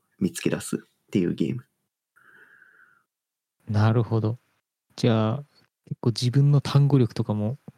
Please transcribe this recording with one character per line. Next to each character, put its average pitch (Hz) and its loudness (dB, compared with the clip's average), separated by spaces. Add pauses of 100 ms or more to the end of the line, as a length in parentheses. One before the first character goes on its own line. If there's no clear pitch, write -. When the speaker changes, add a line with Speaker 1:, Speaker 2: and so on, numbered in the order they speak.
(180)
Speaker 1:
見 92 -2
つ - -12
け - -2
出 92 -4
す - -8
っ - -6 (300)
て 110 0
い 87 0
う 82 -2
ゲ - -2
ー 131 -4
ム。 - -14 (2000)
Speaker 2:
な 107 2
る 117 2
ほ 110 -2
ど。 107 -4 (580)
じ - 0
ゃ 110 2
あ、 143 -8 (420)
結 - -12
構 123 0
自 123 -2
分 143 4
の 143 4
単 143 2
語 139 4
力 117 0
と 110 -2
か 107 -4
も 107 -4 (200)